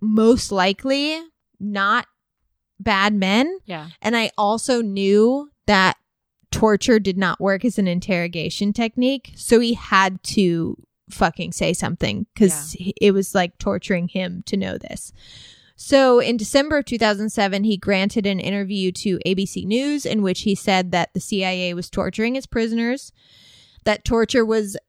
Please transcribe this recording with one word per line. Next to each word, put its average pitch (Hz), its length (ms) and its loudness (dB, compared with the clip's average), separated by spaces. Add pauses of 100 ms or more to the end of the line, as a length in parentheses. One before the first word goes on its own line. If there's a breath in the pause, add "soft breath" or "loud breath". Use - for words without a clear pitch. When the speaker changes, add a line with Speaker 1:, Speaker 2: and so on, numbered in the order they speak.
Speaker 1:
most 220 500 4
likely 269 680 0 (400)
not 202 480 -2 (720)
bad 202 360 2
men." 220 500 2
Speaker 2:
Yeah. 160 240 -12 (140)
Speaker 1:
And 220 120 0
I 226 220 0
also 226 460 0
knew 214 640 2 (180)
that 190 300 4 (540)
torture 220 500 2
did 190 160 -2
not 185 240 -2
work 196 240 0
as 233 140 -2
an 190 100 2
interrogation 175 840 -2
technique. 247 640 -2
So - 220 4
he 233 140 2
had 190 520 0
to 170 520 0 (340)
fucking 175 420 -2
say 165 200 -2
something 170 540 -4 (100)
'cause 160 420 2
Speaker 2:
Yeah. 180 80 -12
Speaker 1:
he, 196 140 -4
it 202 120 6
was, 196 220 -2
like, 180 240 -2
torturing 185 500 -2
him 180 380 -8
to 208 120 -4
know 190 180 -4
this. - 360 -16 (640 loud breath)
So 262 440 4
in 240 160 0
December 277 420 0
of 277 60 -2
two 233 140 -6
thousand 214 320 0
seven, 196 340 0
he 214 140 0
granted 202 480 0
an 196 120 0
interview 190 540 -2
to 180 320 -2
A 185 80 0
B 190 140 0
C - 180 -8
News 269 400 -2
in - 160 -2
which 185 220 -2
he 202 120 0
said 185 380 0
that 175 220 0
the 185 60 -4
C 196 220 -4
I 185 100 0
A 180 220 -4
was 175 160 -8
torturing 220 460 -2
its 269 100 -8
prisoners, 233 640 -4 (760 soft breath)
that - 200 0
torture 226 420 2
was 214 320 -2 (100)